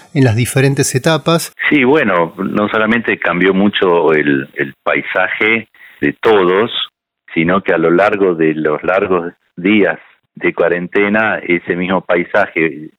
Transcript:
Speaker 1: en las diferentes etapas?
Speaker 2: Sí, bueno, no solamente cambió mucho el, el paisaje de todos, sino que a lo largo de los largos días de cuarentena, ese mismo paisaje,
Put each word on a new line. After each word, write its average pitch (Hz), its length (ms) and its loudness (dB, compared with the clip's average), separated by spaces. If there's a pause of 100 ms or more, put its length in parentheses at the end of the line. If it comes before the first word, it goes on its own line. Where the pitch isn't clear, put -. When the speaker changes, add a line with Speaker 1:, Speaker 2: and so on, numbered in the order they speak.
(140)
Speaker 1:
en 139 100 2
las 113 120 2
diferentes 135 580 0
etapas? 160 580 -2 (180)
Speaker 2:
Sí, 147 140 2
bueno, 107 520 0
no 101 320 -2
solamente 110 500 0
cambió 90 360 0
mucho 92 580 2
el, 71 340 0 (120)
el 69 160 -6 (100)
paisaje 98 840 -2 (340)
de 71 180 0
todos, 101 500 2 (640)
sino 87 300 0
que 95 100 -2
a 85 60 0
lo 82 120 2
largo 95 440 2
de 80 200 2
los 76 280 -2
largos 90 500 -2 (240)
días 92 420 2 (360)
de - 180 -4
cuarentena, 98 880 0
ese 87 380 -4
mismo 90 260 -2
paisaje, 82 960 -2